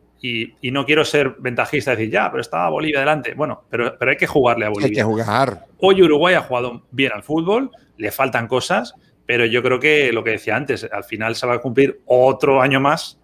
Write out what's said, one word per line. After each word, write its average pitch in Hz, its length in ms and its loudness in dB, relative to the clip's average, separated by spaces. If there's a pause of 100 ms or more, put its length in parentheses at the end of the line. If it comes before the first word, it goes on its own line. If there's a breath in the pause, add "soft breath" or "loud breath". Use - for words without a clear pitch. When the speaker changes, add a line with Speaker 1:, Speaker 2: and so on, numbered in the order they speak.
(220)
Speaker 1:
y, 117 320 -6 (120)
y 123 40 -2
no 135 160 -2
quiero 151 180 4
ser 143 340 0
ventajista, 127 520 -2
decir, 110 200 -2
"Ya, 196 200 0
pero 131 100 -6
estaba 170 300 -2
Bolivia 151 300 -2
delante". 139 340 -2
Bueno, 139 340 -6
pero, 120 300 -4
pero 123 140 0
hay 151 40 0
que 170 100 -2
jugarle 120 380 2
a 107 60 -2
Bolivia. 104 180 -2
Speaker 2:
Hay 107 60 -2
que 107 80 0
jugar. 110 640 0 (120)
Speaker 1:
Hoy 190 240 6
Uruguay 165 320 4
ha 156 60 2
jugado 123 500 -6
bien 123 240 0
al 101 80 -12
fútbol, 190 480 -2 (280 soft breath)
le 107 120 -6
faltan 123 380 -2
cosas, 175 460 -2 (320 soft breath)
pero 120 180 2
yo 117 180 0
creo 123 160 2
que 147 320 2
lo 113 140 -2
que 113 60 -2
decía 107 260 -4
antes, 127 340 -4
al 101 140 -8
final 113 320 -6
se 127 100 -6
va 123 80 0
a 117 40 -2
cumplir 135 480 0
otro 131 560 4
año 135 180 2
más 147 440 -2